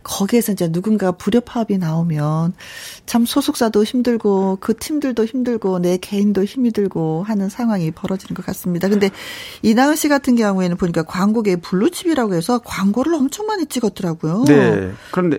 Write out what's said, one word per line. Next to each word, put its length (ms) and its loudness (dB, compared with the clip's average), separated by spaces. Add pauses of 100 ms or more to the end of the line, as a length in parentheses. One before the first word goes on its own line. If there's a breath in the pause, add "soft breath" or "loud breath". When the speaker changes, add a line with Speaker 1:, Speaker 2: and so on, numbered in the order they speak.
Speaker 1:
거기에서 520 0
이제 180 0
누군가 400 0
불협화음이 680 0
나오면 760 0 (520 loud breath)
참 220 2
소속사도 560 2
힘들고 760 2
그 160 -2
팀들도 500 -2
힘들고 540 -2
내 180 2
개인도 460 0
힘이 280 0
들고 560 -2
하는 200 -2
상황이 440 -2
벌어지는 440 -8
것 120 -10
같습니다. 420 -2
근데 220 4 (500 loud breath)
이나은 340 4
씨 140 0
같은 260 2
경우에는 420 0
보니까 260 0
광고계 540 0
블루칩이라고 760 0
해서 320 0
광고를 480 0
엄청 320 -2
많이 220 -2
찍었더라고요. 800 -2
Speaker 2:
네. 440 4 (200)
그런데 280 0